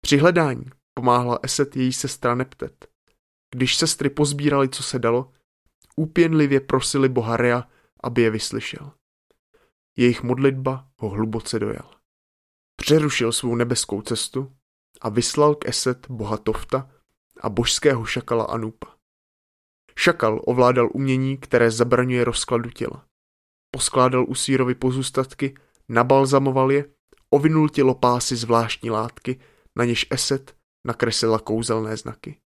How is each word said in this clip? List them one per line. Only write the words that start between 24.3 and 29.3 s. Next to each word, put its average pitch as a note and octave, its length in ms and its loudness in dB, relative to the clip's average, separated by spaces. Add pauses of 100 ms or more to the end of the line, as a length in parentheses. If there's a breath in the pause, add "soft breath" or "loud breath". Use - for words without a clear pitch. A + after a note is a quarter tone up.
pozůstatky, C3 800 -4 (340 soft breath)
nabalzamoval C3+ 840 2
je, C#3+ 120 0 (460)
ovinul D3+ 380 4
tělo C3 260 2
pásy B2 420 0
zvláštní A#2 540 -2
látky, A#2+ 500 -6 (360 soft breath)